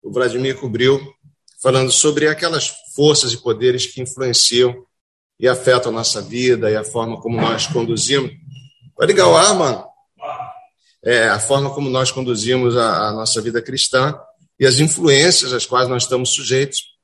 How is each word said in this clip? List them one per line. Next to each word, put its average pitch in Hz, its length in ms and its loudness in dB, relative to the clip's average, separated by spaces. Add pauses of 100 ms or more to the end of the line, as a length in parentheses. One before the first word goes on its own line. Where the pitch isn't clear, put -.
o 101 60 -12
Vladimir 127 440 -2
cobriu 131 440 0 (600)
falando 131 300 2
sobre 151 380 2
aquelas 156 440 -4 (220)
forças 139 380 2
e 117 60 -8
poderes 123 480 0
que - 140 -14
influenciam 123 880 0 (520)
e 120 100 0
afetam 123 420 0
a 110 60 -6
nossa 113 260 -4
vida 113 480 0
e 107 60 2
a 107 80 -6
forma 113 360 -6
como 117 200 -4
nós 113 260 -2
conduzimos. 120 640 -2 (680)
Vai - 120 2
ligar 185 180 4
o 170 100 6
ar, 196 180 6
mano? 143 300 -2 (1200)
É, 113 240 2
a 104 120 0
forma 139 300 0
como 139 200 -4
nós 127 220 0
conduzimos 123 640 0
a, 107 320 0
a 107 40 -4
nossa 110 300 -4
vida 113 180 -4
cristã 131 560 -2 (420)
e 135 60 2
as 127 140 4
influências 156 760 4
às 120 140 -4
quais 127 220 0
nós 123 160 -2
estamos 127 260 -2
sujeitos 135 720 -4